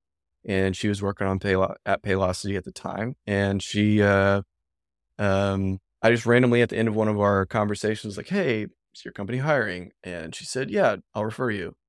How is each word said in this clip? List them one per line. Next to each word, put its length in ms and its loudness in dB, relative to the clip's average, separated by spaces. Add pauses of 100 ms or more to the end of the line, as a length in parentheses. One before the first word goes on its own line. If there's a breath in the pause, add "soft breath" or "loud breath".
(460)
And 300 0
she 120 -2
was 140 -2
working 260 -2
on 120 0
Paylo-, 360 2 (100)
at 160 0
Paylocity 560 0
at 60 -8
the 80 -14
time. 440 -8 (100)
And 360 0
she, 400 2
uh, 400 4 (760)
um, 600 0 (220)
I 100 6
just 140 0
randomly 360 6
at 80 2
the 80 -6
end 100 2
of 80 -2
one 120 2
of 120 0
our 260 4
conversations, 720 -4
like, 100 -10
"Hey, 360 -2 (300)
is 100 -20
your 80 -14
company 260 -6
hiring?" 540 -2 (120)
And 300 -10
she 120 -14
said, 240 -4
"Yeah, 260 2 (180)
I'll 120 -4
refer 240 -4
you." 260 -6 (120)